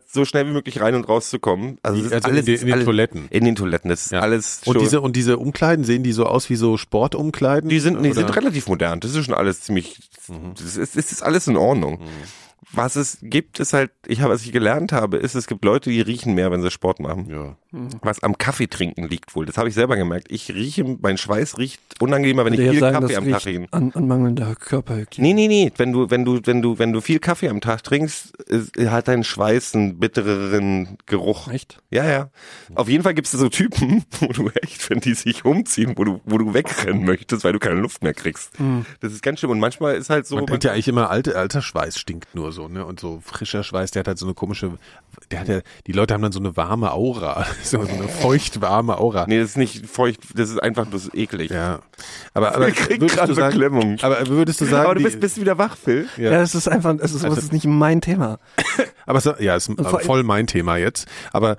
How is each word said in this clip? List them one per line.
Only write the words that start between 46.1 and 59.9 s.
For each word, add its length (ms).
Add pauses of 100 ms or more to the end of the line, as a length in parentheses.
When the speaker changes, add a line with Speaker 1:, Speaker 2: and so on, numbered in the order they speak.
Speaker 2:
haben 80
dann 100
so 80
eine 160
warme 360
Aura, 640
<laughs> 80
so 180
eine 280
feucht 520
warme 380
Aura. 300
Speaker 1:
Nee, 100
das 120
ist 60
nicht 300
feucht, 340 (140)
das 160
ist 120
einfach 240
bloß 280
eklig. 380
Speaker 2:
Ja. 280 (540)
Aber, 200
aber 140
Speaker 1:
Ich 60
krieg 260
Speaker 2:
würdest 180
Speaker 1:
grad 100
Speaker 2:
du 60
sagen, 200
Speaker 1:
Beklemmung. 480
Speaker 2:
aber 260
würdest 320
du 40
sagen, 220
Speaker 1:
Aber 80
du 40
Speaker 2:
die 60
Speaker 1:
bist, 160
bist 160
du 60
wieder 160
wach, 180
Phil? 400
Speaker 2:
Ja. 160
Speaker 3:
Ja, 100
es 120
ist 140
einfach, 300
es 160
ist, 100
Speaker 2:
Also 120
Speaker 3:
es 80
ist 80
nicht 140
mein 340
Thema. 380 (340)
Speaker 2:
<coughs> 340
Aber 120
es, 60 (160)
ja, 160
es 120
ist 100
Speaker 3:
Und 100
vor 120